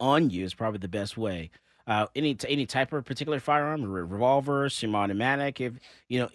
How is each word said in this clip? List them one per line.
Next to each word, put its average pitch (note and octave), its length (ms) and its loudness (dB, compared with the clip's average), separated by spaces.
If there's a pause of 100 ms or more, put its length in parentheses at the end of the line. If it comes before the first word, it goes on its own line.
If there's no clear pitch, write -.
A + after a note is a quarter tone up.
on C#3 300 4
you F#2 140 -2
is F2+ 100 -6
probably A2 240 -2
the F#2+ 100 -8
best G2+ 300 -4
way. F#2 320 -4 (380)
Uh, G#2+ 180 2 (100)
any C#3+ 180 0
t-, - 160 -6
any C#3 160 0
type C3+ 260 0
of C#3+ 120 -4
particular C#3 360 -4
firearm, D3 440 0
a G2+ 40 -4
re-, F#2 140 -4
revolver, C3+ 640 2
semi-automatic. A#2 920 0
If, B2 140 -4 (340)
you B2 120 -2
know, A#2+ 140 -2